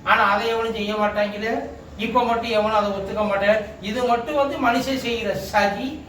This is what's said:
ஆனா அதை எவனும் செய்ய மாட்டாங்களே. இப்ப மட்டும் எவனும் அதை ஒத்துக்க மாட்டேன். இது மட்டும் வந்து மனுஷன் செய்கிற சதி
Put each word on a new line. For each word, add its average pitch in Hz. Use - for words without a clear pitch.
ஆனா 214
அதை 208
எவனும் 226
செய்ய 208
மாட்டாங்களே. 208
இப்ப 226
மட்டும் 233
எவனும் 214
அதை 202
ஒத்துக்க 196
மாட்டேன். 202
இது 208
மட்டும் 233
வந்து 277
மனுஷன் 262
செய்கிற 226
சதி 202